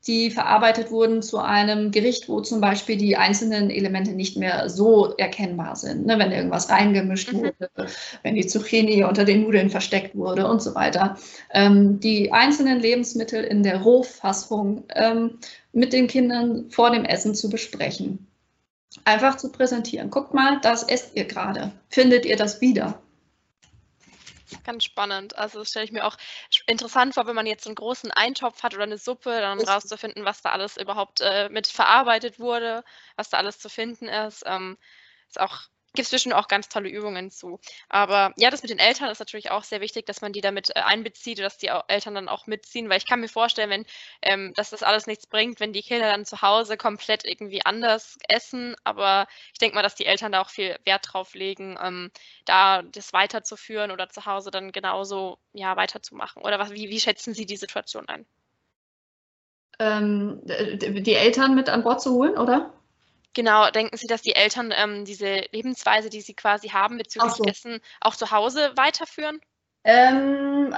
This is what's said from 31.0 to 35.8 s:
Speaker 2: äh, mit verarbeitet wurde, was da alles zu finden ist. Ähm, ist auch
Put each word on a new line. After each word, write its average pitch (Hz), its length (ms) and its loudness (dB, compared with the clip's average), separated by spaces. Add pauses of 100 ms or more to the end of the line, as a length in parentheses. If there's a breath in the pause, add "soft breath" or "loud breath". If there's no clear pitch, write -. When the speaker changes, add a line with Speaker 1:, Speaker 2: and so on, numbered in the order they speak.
Speaker 2:
äh, 202 300 0
mit 214 160 -6
verarbeitet 233 720 2
wurde, 233 460 -4 (320 soft breath)
was 214 140 -8
da 170 80 -2
alles 196 200 -4
zu 220 100 -20
finden 226 400 -10
ist. 214 380 -8
Ähm, 185 300 -8 (520 soft breath)
ist - 120 -8
auch - 220 -4 (340)